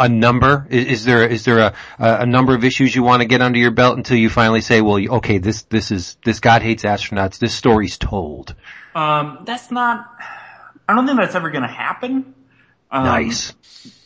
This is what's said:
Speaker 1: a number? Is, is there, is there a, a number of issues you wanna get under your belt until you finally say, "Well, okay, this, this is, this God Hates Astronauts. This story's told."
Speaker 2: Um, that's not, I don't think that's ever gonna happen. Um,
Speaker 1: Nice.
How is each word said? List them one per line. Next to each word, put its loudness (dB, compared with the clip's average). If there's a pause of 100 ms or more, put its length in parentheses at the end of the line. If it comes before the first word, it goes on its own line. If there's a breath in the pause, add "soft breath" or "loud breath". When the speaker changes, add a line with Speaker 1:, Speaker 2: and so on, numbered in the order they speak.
Speaker 1:
a 4
number? 2
Is, 0
is -4
there, 4
is -2
there 4
a, 2 (240 loud breath)
a 2
number 2
of 0
issues 0
you 0
wanna 4
get 2
under 0
your 2
belt 2
until 0
you 4
finally 2
say, 2
"Well, 2 (160)
okay, 0
this, -4
this -4
is, -6
this -2
God 4
Hates -4
Astronauts. -4
This -4
story's 0
told." -8 (400 loud breath)
Speaker 2:
Um, -2
that's -12
not, -4 (840 loud breath)
I 0
don't 0
think 0
that's 0
ever -6
gonna -6
happen. -8 (560)
Um, -2
Speaker 1:
Nice. -4 (520 soft breath)